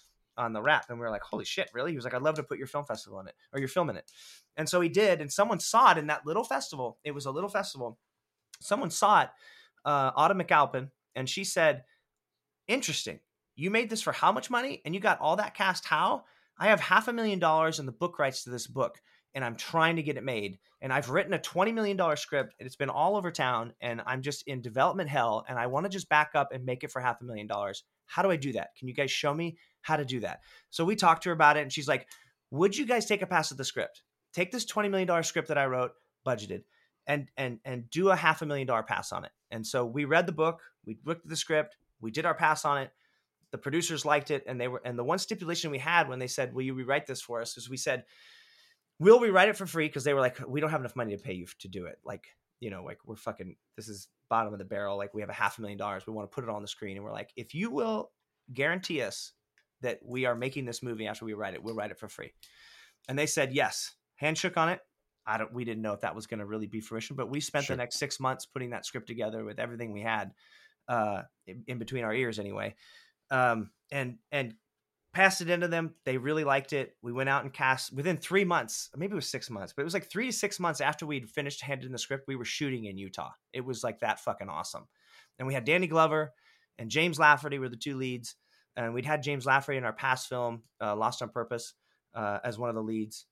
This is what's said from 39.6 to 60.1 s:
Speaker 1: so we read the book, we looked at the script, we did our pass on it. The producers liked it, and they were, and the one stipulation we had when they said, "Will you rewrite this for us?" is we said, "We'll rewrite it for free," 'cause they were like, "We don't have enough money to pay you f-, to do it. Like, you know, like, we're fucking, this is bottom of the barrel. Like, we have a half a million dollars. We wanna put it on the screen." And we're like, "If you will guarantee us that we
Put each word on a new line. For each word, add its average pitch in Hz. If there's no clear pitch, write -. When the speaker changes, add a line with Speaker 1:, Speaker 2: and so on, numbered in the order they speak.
Speaker 1:
so 123
we 135
read 165
the 180
book, 160
we 110
looked 165
at -
the 160
script, 151
we 113
did 156
our 165
pass 151
on 143
it. 131
The -
producers 156
liked 147
it, 143
and 123
they 120
were, 123
and 123
the 120
one 170
stipulation 170
we 139
had 160
when 127
they 127
said, 127
"Will 131
you 131
rewrite 131
this 131
for 117
us?" -
is 117
we 131
said, 156
"We'll 220
rewrite 196
it 208
for 196
free," 156
'cause 143
they 147
were 139
like, 127
"We 131
don't 151
have 156
enough 123
money 107
to 98
pay -
you 90
f-, -
to 98
do 92
it. -
Like, -
you 113
know, 92
like, 98
we're 110
fucking, 92
this 107
is 101
bottom 113
of 104
the 92
barrel. 101
Like, 101
we 107
have 101
a 104
half 104
a 113
million 101
dollars. 101
We 113
wanna 107
put 131
it 113
on 104
the 101
screen." 98
And 101
we're 107
like, 107
"If 117
you 214
will 226
guarantee 160
us -
that 123
we 127